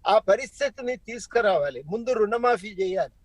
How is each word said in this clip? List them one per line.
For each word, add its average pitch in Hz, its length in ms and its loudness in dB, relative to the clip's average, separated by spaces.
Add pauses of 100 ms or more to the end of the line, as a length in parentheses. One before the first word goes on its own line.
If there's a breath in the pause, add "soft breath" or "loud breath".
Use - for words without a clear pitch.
ఆ 196 100 4
పరిస్థితిని 247 760 -2
తీసుకురావాలి, 190 880 0
ముందు 226 260 -6
రుణమాఫీ 226 560 0
చేయాలి. 185 440 -4 (140)